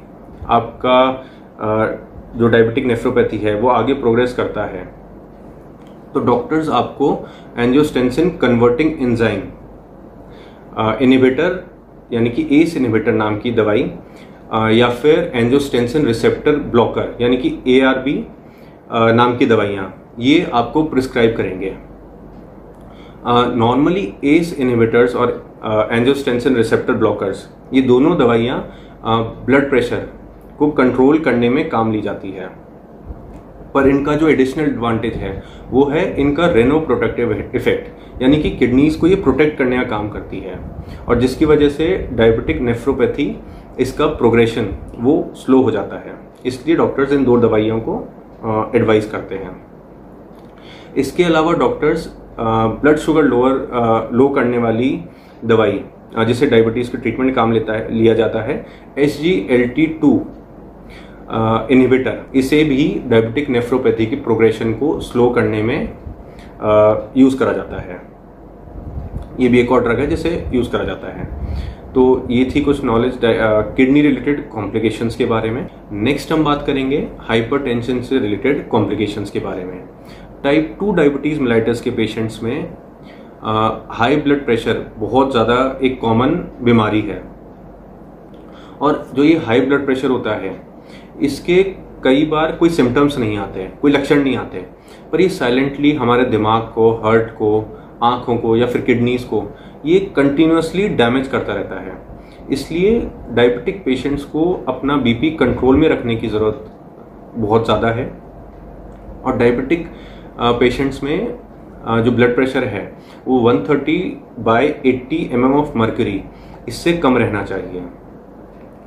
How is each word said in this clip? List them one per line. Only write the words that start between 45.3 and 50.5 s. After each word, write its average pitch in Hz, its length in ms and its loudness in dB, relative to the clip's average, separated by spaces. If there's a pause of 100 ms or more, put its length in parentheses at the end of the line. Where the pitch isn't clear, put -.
स्लो 131 260 4
हो 113 100 2
जाता 98 240 -4
है, 92 200 -14 (300)
इसलिए 139 300 -2
डॉक्टर्स 139 360 0
इन 139 140 2
दो 120 120 4
दवाइयों 110 420 2
को, 170 160 -6 (500)
आ, 110 180 -2 (120)
एडवाइज 107 300 2
करते 95 300 -10
हैं। 92 200 -12 (1400)